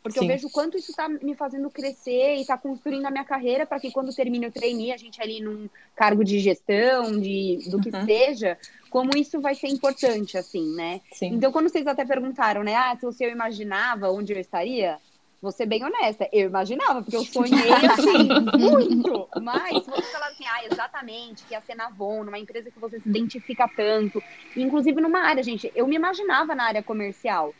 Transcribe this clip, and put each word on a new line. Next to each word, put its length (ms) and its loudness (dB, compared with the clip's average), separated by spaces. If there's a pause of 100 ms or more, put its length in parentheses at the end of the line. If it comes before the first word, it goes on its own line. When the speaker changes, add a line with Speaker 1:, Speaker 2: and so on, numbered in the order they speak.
Speaker 1:
Porque 180 -8
eu 40 4
Speaker 2:
Sim. 40 4
Speaker 1:
vejo 200 0
o 20 -8
quanto 280 -2
isso 160 -8
tá 160 -4
me 260 -6
fazendo 340 -6
crescer 680 0
e 80 -6
tá 120 -2
construindo 480 -6
a 60 -4
minha 140 -4
carreira 400 -2
pra 140 -6
que 120 -8
quando 220 -4
termine 340 -2
o 40 -8
trainee, 420 -4
a 40 -8
gente 240 -16
ali 200 -6
num 280 -8 (260)
cargo 280 4
de 160 4
gestão, 800 2
de, 500 -2
do 120 0
que 100 -2
Speaker 2:
Uhum. 140 -4
Speaker 1:
seja, 520 2 (320)
como 280 0
isso 240 -2
vai 140 0
ser 120 -8
importante, 680 0
assim, 380 -6
né? 260 -6 (100)
Speaker 2:
Sim. 220 -6
Speaker 1:
Então, 180 2
quando 180 2
vocês 180 -2
até 180 -2
perguntaram, 580 0
né, 120 -2
"Ah, 220 2 (140)
se 140 -4
eu 40 0
imaginava 840 -2
onde 220 -2
eu 60 -4
estaria?" 580 -2 (440)
Vou 100 -6
ser 140 -4
bem 180 0
honesta, 480 0
eu 160 4
imaginava, 540 0
porque 160 -4
eu 80 -2
sonhei, 440 4
Speaker 2:
<laughs> 220 8
Speaker 1:
assim, 380 6 (280)
muito. 680 4 (140)
Mas, 420 -2
se 60 -16
você 180 -4
falar 200 -8
assim, 200 -14
"Ah, 180 -4
exatamente, 800 -8
que 80 -12
ia 80 -8
ser 140 -14
na 120 -10
Avon, 360 -8
numa 160 -12
empresa 320 -14
que 80 -20
você 200 -10
se 100 -6
identifica 580 0
tanto." 540 0 (340)
Inclusive 460 2
numa 180 2
área, 240 2
gente, 320 -6
eu 120 2
me 100 2
imaginava 580 0
na 100 -2
área 180 0
comercial. 760 -4